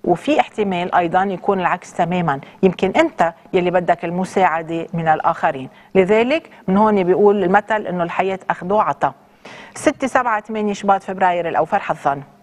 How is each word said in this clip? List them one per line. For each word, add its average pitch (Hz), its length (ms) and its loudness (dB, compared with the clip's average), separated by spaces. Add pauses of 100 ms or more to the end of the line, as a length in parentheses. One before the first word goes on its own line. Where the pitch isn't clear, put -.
وفي 277 360 0
احتمال 185 540 -4
أيضًا 175 280 2
يكون 190 380 -2
العكس 175 340 -4
تمامًا، 170 460 -2 (220)
يمكن 190 280 0
أنت 302 440 0 (180)
يلي 180 180 0
بدك 175 340 0
المساعدة 170 880 -2
من 165 140 -2
الآخرين. 156 600 0 (260)
لذلك 220 560 2 (180)
من 190 80 2
هون 208 260 4
بيقول 196 420 4
المثل 208 420 0
إنه 175 160 -4
الحياة 190 360 -2 (120)
أخذ 180 220 -4
وعطا. 160 420 0 (600)
ستة، 285 320 0
سبعة، 240 340 0
ثمانية 214 320 -4
شباط 196 300 0
فبراير 180 460 0
الأوفر 156 300 0
حظًا. 143 440 -4 (200)